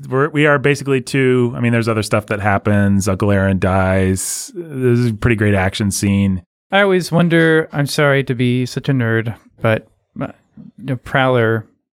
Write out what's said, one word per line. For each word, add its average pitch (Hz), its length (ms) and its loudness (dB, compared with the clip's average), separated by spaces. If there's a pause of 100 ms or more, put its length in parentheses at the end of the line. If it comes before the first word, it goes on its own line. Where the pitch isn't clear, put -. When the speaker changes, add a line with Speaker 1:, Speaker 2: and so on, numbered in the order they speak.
Speaker 1:
to, 139 80 -16
we're, 135 200 0
we 151 160 0
are 147 120 4
basically 135 440 0
to, 127 520 2
I - 60 -8
mean, 120 140 0
there's 117 160 0
other 110 140 0
stuff 104 240 -2
that 104 120 -4
happens. 101 720 2
Uncle 101 200 0
Aaron 98 300 2
dies. 95 960 -2
This 131 440 0
is 120 120 0
a - 20 -6
pretty 113 220 0
great 104 180 2
action 98 380 -2
scene. 98 520 0 (280)
Speaker 2:
I 196 100 2
always 185 300 0
wonder, 165 640 2
I'm 143 120 -2
sorry 139 380 0
to 127 100 -4
be 123 320 0
such 127 220 -8
a 143 60 0
nerd, 113 440 -2 (240)
but, 110 240 0 (340)
uh, - 120 -10 (460)
the 135 180 -8
Prowler 120 720 0 (260)